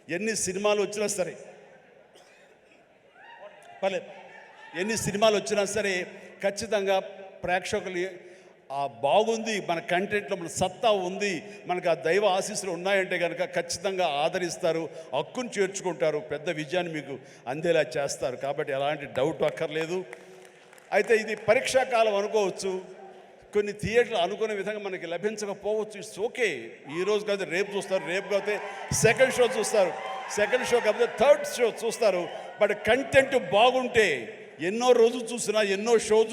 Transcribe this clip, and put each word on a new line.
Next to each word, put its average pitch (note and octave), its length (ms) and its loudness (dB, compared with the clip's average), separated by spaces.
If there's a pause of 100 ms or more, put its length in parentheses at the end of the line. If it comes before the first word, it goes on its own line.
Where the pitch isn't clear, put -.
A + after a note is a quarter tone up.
(100)
ఎన్ని G3+ 260 -2
సినిమాలు G#3 460 0
వచ్చినా G3+ 240 -2
సరే, F3 300 -4 (2500)
పర్లేదు, F#3 220 -4 (760)
ఎన్ని G#3+ 160 -2
సినిమాలు G#3+ 400 2
వచ్చినా G#3 280 0
సరే F#3+ 420 -2 (360)
ఖచ్చితంగా G3 560 0 (460)
ప్రేక్షకులు F#3 920 -4 (380)
ఆ C#3 140 -2
బాగుంది, G#3 840 0
మన E3 100 0
కంటెంట్‌లో G3 580 -2
మన E3+ 100 -8
సత్తా F#3+ 440 0
ఉంది, F#3+ 540 -2 (220)
మనకు F3 240 0
ఆ E3 40 4
దైవ E3+ 320 2
ఆశీస్సులు F#3+ 440 0
ఉన్నాయంటే F3+ 480 0
కనుక E3+ 260 -2
ఖచ్చితంగా F3+ 640 -2
ఆదరిస్తారు, E3 840 -2 (260)
హక్కును A3 440 -4
చేర్చుకుంటారు, F3 600 0
పెద్ద D3 320 -6
విజయాన్ని D#3+ 420 -2
మీకు C#3 260 -8 (280)
అందేలా D#3+ 380 2 (140)
చేస్తారు. C#3 380 -4
కాబట్టి D3 360 -4
ఎలాంటి C#3+ 340 -2
డౌట్ C#3 360 0
అక్కర్లేదు. D#3+ 600 -2 (880)
అయితే G#3 220 4
ఇది G#3+ 220 0
పరీక్షాకాలం A#3+ 800 4
అనుకోవచ్చు, G3 720 0 (680)
కొన్ని G#3 200 0
థియేటర్లు A3 440 2
అనుకునే G3+ 380 0
విధంగా G#3 240 -4
మనకి F#3 280 -6
లభించకపోవచ్చు, G3+ 920 -4
it's F3 240 -10
okay. G3 420 -2 (340)
ఈ F#3 40 0
రోజు G3+ 200 0
కాదు G3 260 -2
రేపు G3 260 -2
చూస్తారు, F#3 300 -2
రేపు F#3 220 -4
కాకపోతే G3+ 320 -2 (340)
సెకండ్ A#3+ 400 4
షో A#3+ 140 4 (100)
చూస్తారు, G3 340 4 (440)
సెకండ్ G#3 300 2
షో A#3 140 4
కాకపోతే A3+ 400 2
థర్డ్ D4 260 8
షో A#3 260 0 (140)
చూస్తారు. F#3 420 0 (340)
But G#3 100 4
కంటెంట్ B3+ 800 4
బాగుంటే A3 840 4 (220)
ఎన్నో A3+ 320 2
రోజులు A#3 320 6
చూసినా, G#3+ 380 0
ఎన్నో G#3 360 2
షో A3 340 4